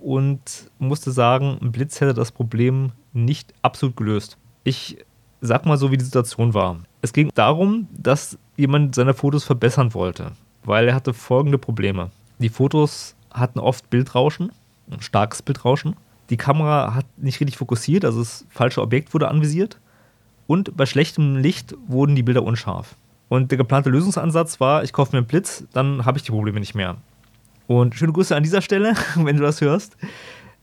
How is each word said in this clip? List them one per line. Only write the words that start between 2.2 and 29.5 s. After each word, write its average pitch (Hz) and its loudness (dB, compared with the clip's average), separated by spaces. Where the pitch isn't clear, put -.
Problem 123 0
nicht 123 -2
absolut 123 -2
gelöst. 104 -4
Ich - -6
sag 120 0
mal 156 4
so, 135 2
wie 135 2
die 127 0
Situation 120 0
war. 92 0
Es - -4
ging 147 2
darum, 180 2
dass - -2
jemand 143 2
seine 127 4
Fotos 143 0
verbessern 117 2
wollte, 87 -4
weil 110 4
er 123 2
hatte 131 -2
folgende 135 0
Probleme. 98 -4
Die 117 0
Fotos 147 0
hatten - -4
oft - -2
Bildrauschen, 135 0
ein - -14
starkes - -2
Bildrauschen. 143 -2
Die 123 -2
Kamera 143 0
hat 131 -2
nicht 135 -4
richtig 143 -4
fokussiert, 139 -2
also 117 0
das - -8
falsche - -2
Objekt 123 -2
wurde 156 0
anvisiert. 156 -2
Und 185 -2
bei 135 2
schlechtem 143 0
Licht 135 -2
wurden 143 2
die 131 2
Bilder 123 2
unscharf. 104 -6
Und 127 0
der 127 0
geplante 135 2
Lösungsansatz 165 0
war, 135 2
ich 123 -8
kaufe 139 0
mir 139 2
einen 117 0
Blitz, 151 -4
dann 135 -2
habe 127 0
ich - -10
die - -8
Probleme 107 -2
nicht 101 -10
mehr. 92 -4
Und 120 4
schöne 160 0
Grüße 180 2
an 147 2
dieser 170 2
Stelle, 202 2
<laughs> - -6
wenn 151 2
du 143 4
das 147 2